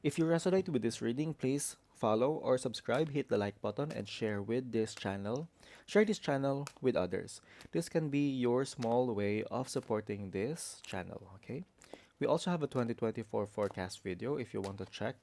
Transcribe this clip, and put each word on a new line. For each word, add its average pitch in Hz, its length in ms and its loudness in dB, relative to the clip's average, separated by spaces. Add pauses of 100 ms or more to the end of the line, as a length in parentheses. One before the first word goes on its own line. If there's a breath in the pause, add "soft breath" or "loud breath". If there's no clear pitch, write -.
If 147 120 2
you 170 80 4
resonate 175 480 4
with 120 120 2
this 113 180 0
reading, 135 320 0
please 139 420 0 (160)
follow 120 480 2
or 127 220 2
subscribe, 131 480 0
hit 139 180 -2
the - 80 2
like 101 240 0
button, 135 320 -2
and 104 160 -6
share 107 320 -2
with 117 320 -2
this 110 220 2
channel. 104 560 -4 (400 loud breath)
Share 208 160 6
this 208 160 -2
channel 139 480 0 (100)
with 127 160 4
others. - 460 -2 (320 loud breath)
This 170 160 0
can 160 180 0
be 143 220 4
your 127 340 2
small 123 480 2
way 101 380 2
of 127 180 -2
supporting 107 640 -4
this 113 540 -4
channel. 92 420 -8 (140)
Okay? 143 240 -8 (560 loud breath)
We 143 60 2
also 175 220 2
have 175 120 2
a 139 80 -2
twenty 120 240 0
twenty-four 110 520 -2
forecast 101 560 -4
video 104 360 -4
if 120 160 -6
you 101 80 -2
want 98 200 -6
to 95 80 -6
check - 340 -4